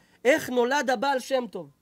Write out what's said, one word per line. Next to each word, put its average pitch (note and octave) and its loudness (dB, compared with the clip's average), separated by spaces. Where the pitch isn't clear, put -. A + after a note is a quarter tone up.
איך C#4+ 2
נולד B3 0
הבעל C4 0
שם B3+ -2
טוב. D#3+ -12